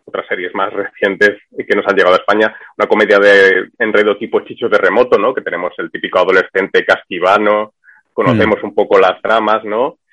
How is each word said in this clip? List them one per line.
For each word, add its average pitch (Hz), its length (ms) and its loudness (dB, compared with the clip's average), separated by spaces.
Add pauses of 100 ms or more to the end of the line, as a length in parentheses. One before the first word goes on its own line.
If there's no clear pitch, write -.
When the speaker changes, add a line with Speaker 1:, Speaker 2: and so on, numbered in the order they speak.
Speaker 1:
otras - 240 -10
series 90 260 -8
más 98 180 -4
recientes 101 640 -2 (180)
que - 200 -4
nos 98 120 -2
han 98 80 0
llegado 90 180 4
a - 40 2
España. 107 360 0 (220)
Una 104 100 -2
comedia 104 320 2
de 98 500 4 (100)
enredo 104 400 0
tipo 107 220 -4
Chicho - 280 -10
Terremoto, 107 500 2
¿no? 110 140 0
Que 92 80 -6
tenemos 87 380 -8
el 87 120 -12
típico - 280 -6
adolescente 92 680 0
casquivano, 104 880 -2 (400)
conocemos 107 500 0
Speaker 2:
Mm. 113 40 -8
Speaker 1:
un 101 80 -12
poco 101 240 2
las 95 240 2
tramas, 107 420 0
¿no? 117 340 -4 (140)